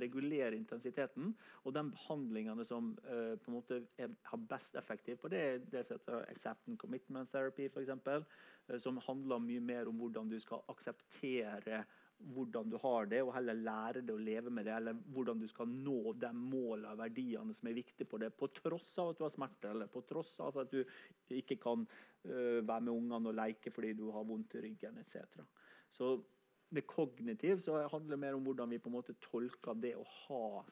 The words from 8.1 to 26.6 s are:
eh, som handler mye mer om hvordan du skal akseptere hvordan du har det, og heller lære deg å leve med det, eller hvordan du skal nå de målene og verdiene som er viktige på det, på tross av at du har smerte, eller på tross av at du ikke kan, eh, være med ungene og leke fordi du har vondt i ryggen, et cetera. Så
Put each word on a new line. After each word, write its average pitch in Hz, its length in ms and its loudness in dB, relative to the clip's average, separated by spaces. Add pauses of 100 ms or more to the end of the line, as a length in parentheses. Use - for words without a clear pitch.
eh, 123 140 0
som 127 240 2
handler 131 340 2
mye 120 240 2
mer 120 240 0
om 113 140 -2
hvordan 110 320 0
du 113 80 -2
skal - 260 -6
akseptere 110 1200 -2 (340)
hvordan 120 480 -2
du 113 140 0
har 120 260 6
det, 117 160 6
og 127 80 4
heller 123 240 2
lære 113 480 0
deg 117 80 -2
å 107 80 0
leve 110 320 0
med 110 160 0
det, 110 80 0
eller 113 220 0 (180)
hvordan 117 240 2
du 110 80 -2
skal 117 240 -2
nå 127 480 0
de 120 160 0
målene 120 560 0
og 107 80 -6
verdiene 113 560 -2
som 117 140 -4
er 117 80 0
viktige - 340 -4
på 110 80 -4
det, 110 160 0
på 139 160 0
tross - 380 -2 (100)
av 170 140 4
at 160 80 -4
du - 20 4
har 151 80 2
smerte, 117 400 -4
eller 107 160 0
på 123 160 -6
tross - 300 -4 (100)
av 139 160 0
at 131 140 -2
du 135 80 4 (500)
ikke 131 320 2
kan, 117 220 6 (400)
eh, 123 340 4
være 113 240 4
med 120 80 2
ungene 117 400 2
og 110 80 2
leke 110 320 0
fordi 110 240 0
du 110 160 -2
har 107 160 -2
vondt 110 320 -4
i 113 60 -4
ryggen, 110 340 -8
et - 100 -14
cetera. - 360 -12 (500)
Så 127 160 2 (600)